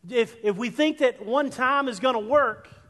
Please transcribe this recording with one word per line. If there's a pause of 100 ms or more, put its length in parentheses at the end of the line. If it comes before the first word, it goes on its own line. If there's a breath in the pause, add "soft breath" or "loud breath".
If,
if
we
think
that
one
time
is
gonna
work (220)